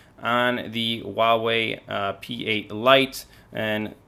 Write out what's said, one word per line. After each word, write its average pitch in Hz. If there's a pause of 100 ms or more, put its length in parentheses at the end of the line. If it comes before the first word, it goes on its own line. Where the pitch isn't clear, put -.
(220)
on 120
the 113
Huawei, 113
uh, 101
P 120
eight 107
Lite 131 (280)
and 107 (120)